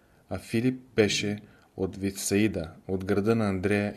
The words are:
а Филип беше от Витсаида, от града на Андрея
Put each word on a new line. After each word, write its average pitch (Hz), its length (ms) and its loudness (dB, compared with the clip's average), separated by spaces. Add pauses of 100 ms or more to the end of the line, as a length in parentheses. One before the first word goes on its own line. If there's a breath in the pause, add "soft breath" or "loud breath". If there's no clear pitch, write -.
(300 soft breath)
а 95 80 -6
Филип 123 420 -2 (160)
беше 104 440 2 (360 soft breath)
от 95 200 -4
Витсаида, 95 720 0 (160)
от 95 180 -4
града 101 300 2
на 110 140 2
Андрея 101 480 0